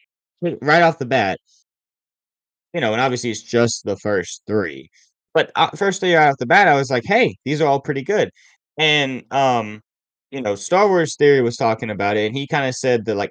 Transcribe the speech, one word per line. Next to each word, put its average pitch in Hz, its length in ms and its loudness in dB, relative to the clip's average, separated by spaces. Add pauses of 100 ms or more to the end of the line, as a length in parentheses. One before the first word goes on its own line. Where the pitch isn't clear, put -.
(420)
right 170 400 2
off 165 160 2
the 135 80 -6
bat, 110 320 0 (1400)
you 170 80 -4
know, 113 100 0
and 110 100 0
obviously 123 280 -2
it's 107 140 -8
just 120 420 0
the 104 120 -4
first 98 500 -4
three, 82 420 -4 (460)
but, 156 200 0
uh, - 200 0
first 196 240 -2
three 180 160 0
right 147 140 6
off 135 100 0
the 127 80 -6
bat, 185 200 4
I 156 60 6
was 139 160 0
like, 123 160 0
"Hey, 202 300 0 (100)
these 147 160 -2
are 156 60 2
all 139 120 2
pretty 139 220 -6
good." 139 300 -2 (480)
And, 147 520 0
um, 120 500 0 (500)
you 139 100 -10
know, 104 140 -2
Star 190 320 0
Wars 175 280 0
Theory 143 280 4
was 120 120 -2
talking 127 360 -2
about 101 260 0
it, 107 80 0
and 110 100 -4
he 135 120 -8
kinda 135 260 -2
said 123 320 0
that, 110 100 -2
like, 98 160 -4